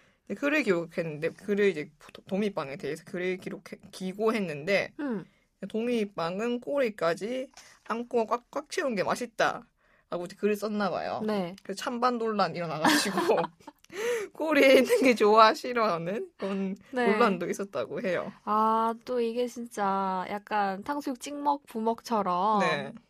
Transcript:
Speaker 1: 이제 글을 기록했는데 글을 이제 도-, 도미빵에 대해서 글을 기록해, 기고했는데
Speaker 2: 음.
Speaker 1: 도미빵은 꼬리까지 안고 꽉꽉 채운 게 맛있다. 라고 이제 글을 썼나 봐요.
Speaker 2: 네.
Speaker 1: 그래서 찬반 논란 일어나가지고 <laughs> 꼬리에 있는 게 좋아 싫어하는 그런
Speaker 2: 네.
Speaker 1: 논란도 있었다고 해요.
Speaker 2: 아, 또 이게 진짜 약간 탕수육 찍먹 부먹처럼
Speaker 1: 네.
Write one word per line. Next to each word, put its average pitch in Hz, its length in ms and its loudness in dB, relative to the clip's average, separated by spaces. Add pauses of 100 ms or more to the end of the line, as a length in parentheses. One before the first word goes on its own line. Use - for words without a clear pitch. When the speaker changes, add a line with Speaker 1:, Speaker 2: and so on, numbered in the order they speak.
(260)
Speaker 1:
이제 208 80 -6
글을 285 300 0
기록했는데 165 680 -2
글을 202 400 0
이제 151 280 -6
도-, - 240 -20
도미빵에 190 540 -4
대해서 160 280 -6
글을 185 340 -4
기록해, - 400 -12 (120)
기고했는데 185 1120 -2
Speaker 2:
음. 233 240 -4 (440)
Speaker 1:
도미빵은 220 920 -2
꼬리까지 247 920 -2 (340)
안고 233 420 -2
꽉꽉 240 440 -6
채운 277 240 -2
게 185 80 0
맛있다. 175 640 0 (420)
라고 175 160 -6
이제 185 120 -12
글을 208 180 2
썼나 208 360 -2
봐요. 92 360 -2
Speaker 2:
네. 196 380 -2
Speaker 1:
그래서 196 180 -8
찬반 247 360 0
논란 208 360 0
일어나가지고 175 640 0
<laughs> 220 360 2 (800)
꼬리에 285 460 6
있는 262 240 4
게 262 140 6
좋아 220 380 8
싫어하는 226 840 -2
그런 196 400 -4 (160)
Speaker 2:
네. 247 180 0
Speaker 1:
논란도 196 400 2
있었다고 180 520 -4
해요. 175 300 -2 (120)
Speaker 2:
아, 220 500 2 (100)
또 247 160 -2
이게 233 280 -2
진짜 196 800 -2
약간 202 560 -2
탕수육 285 360 -4
찍먹 285 460 -4
부먹처럼 214 960 0
Speaker 1:
네. 147 320 0 (180)